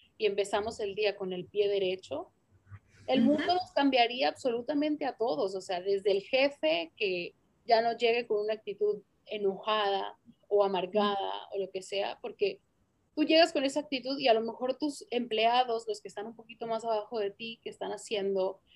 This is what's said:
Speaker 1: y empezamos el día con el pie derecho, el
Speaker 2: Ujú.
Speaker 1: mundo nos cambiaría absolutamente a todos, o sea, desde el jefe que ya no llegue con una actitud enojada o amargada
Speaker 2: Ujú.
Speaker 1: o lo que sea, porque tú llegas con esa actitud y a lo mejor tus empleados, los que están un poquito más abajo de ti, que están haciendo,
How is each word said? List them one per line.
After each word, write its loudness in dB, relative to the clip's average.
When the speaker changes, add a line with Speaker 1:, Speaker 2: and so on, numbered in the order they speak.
Speaker 1:
y 0
empezamos 0
el -4
día 0
con -6
el -6
pie 0
derecho, -2
el 4
Speaker 2:
Ujú. 6
Speaker 1:
mundo 2
nos -2
cambiaría 4
absolutamente -2
a -4
todos, -2
o -6
sea, -4
desde 0
el 2
jefe 0
que -4
ya 4
no 0
llegue 2
con 0
una -2
actitud -2
enojada -2
o 4
amargada 2
Speaker 2:
Ujú. -8
Speaker 1:
o -4
lo -16
que -8
sea, -6
porque -4
tú 2
llegas 6
con 0
esa -2
actitud -6
y 2
a 8
lo 2
mejor -6
tus -4
empleados, 2
los -6
que -18
están -10
un -14
poquito -14
más -4
abajo -2
de -2
ti, -12
que -8
están -10
haciendo, -2